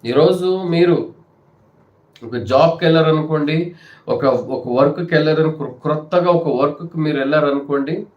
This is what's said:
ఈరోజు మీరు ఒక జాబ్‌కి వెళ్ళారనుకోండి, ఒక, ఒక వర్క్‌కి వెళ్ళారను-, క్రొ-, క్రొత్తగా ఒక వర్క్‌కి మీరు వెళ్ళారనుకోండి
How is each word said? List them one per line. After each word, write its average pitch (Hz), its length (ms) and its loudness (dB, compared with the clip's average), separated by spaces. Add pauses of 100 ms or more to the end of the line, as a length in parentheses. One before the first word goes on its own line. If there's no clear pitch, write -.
ఈరోజు 180 580 2
మీరు 175 560 0 (1040)
ఒక 113 120 -10
జాబ్‌కి 147 480 2
వెళ్ళారనుకోండి, 160 920 0 (340)
ఒక, 127 160 -2
ఒక 131 440 -2
వర్క్‌కి 143 460 0
వెళ్ళారను-, 156 380 2
క్రొ-, - 300 -10
క్రొత్తగా 175 480 -2
ఒక 165 180 2 (140)
వర్క్‌కి 165 380 -4
మీరు 151 180 -2
వెళ్ళారనుకోండి 143 880 -2 (100)